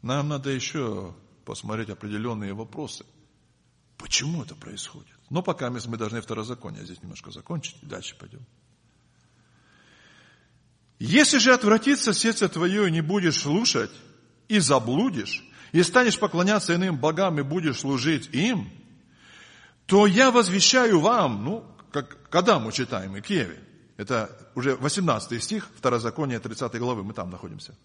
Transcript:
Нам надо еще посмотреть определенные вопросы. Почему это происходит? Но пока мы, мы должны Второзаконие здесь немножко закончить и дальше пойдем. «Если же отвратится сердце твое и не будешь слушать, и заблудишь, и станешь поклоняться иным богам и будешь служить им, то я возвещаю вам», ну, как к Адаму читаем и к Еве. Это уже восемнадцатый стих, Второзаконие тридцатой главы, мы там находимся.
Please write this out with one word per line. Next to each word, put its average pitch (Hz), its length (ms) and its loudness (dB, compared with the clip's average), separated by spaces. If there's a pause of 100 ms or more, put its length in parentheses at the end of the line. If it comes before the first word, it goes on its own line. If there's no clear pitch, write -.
Нам 139 260 -2
надо 139 220 -4
еще 113 640 -6 (300)
посмотреть 110 460 -8
определенные 104 640 -8
вопросы. 113 520 -12 (920)
Почему 147 440 -4
это - 140 -14
происходит? - 580 -18 (160)
Но 165 120 -2
пока 156 280 -4
мы, 123 160 -8
мы 117 100 -8
должны 110 240 -6
Второзаконие 110 640 -10
здесь 87 180 -18
немножко - 280 -18
закончить - 520 -10
и - 40 -20
дальше - 300 -14
пойдем. - 280 -20 (2500)
«Если 254 400 4
же 247 160 8
отвратится 220 580 4
сердце 220 360 0
твое 185 380 0
и 180 40 2
не 165 100 0
будешь 175 380 2
слушать, 147 540 0 (560)
и 214 100 4
заблудишь, 139 840 0 (260)
и 175 140 6
станешь 247 340 4
поклоняться 180 560 2
иным 175 240 0
богам 160 400 0
и 143 40 -2
будешь 147 360 -2
служить 139 560 -2
им, 165 380 -2 (1160)
то 208 160 8
я 233 240 6
возвещаю 220 720 4
вам», 151 440 2
ну, 202 200 -6 (260)
как - 400 -10
к - 60 -12
Адаму 175 340 2
читаем 98 460 -6
и 101 40 -12
к 101 60 -16
Еве. 113 320 -2 (380)
Это 110 340 -2 (240)
уже 127 220 0
восемнадцатый 131 640 -2
стих, - 360 -6
Второзаконие 120 640 -2
тридцатой 113 400 -8
главы, 120 240 -2
мы 101 100 -8
там 95 160 -8
находимся. - 460 -14 (100)